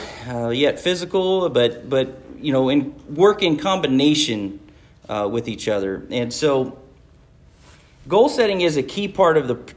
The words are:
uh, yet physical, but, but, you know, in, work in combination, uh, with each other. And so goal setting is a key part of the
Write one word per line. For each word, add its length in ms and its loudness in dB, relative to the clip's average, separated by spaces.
uh, 220 -4
yet 320 0
physical, 720 0
but, 380 0
but, 340 -2
you 120 -4
know, 180 2
in, 240 0
work 280 4
in 160 2
combination, 1000 0
uh, 220 -4
with 180 -4
each 200 -6
other. 420 -4
And 220 -4
so 460 0
goal 220 4
setting 320 0
is 160 2
a 60 2
key 260 -6
part 280 4
of 120 2
the 100 -4